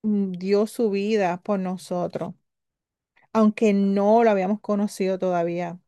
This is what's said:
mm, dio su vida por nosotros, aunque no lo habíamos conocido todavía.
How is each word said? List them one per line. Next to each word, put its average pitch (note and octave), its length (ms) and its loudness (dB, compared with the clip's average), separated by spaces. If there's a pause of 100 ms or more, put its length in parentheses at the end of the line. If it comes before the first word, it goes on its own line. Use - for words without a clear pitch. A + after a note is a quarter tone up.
mm, G3+ 300 0
dio G3 340 0
su A#3 240 -2
vida G3 500 0
por G3+ 180 -2
nosotros, F3+ 720 -6 (1000)
aunque G#3+ 400 4
no G3+ 500 4
lo A3+ 80 4
habíamos G3 300 0
conocido G3+ 580 -2
todavía. F3 680 -4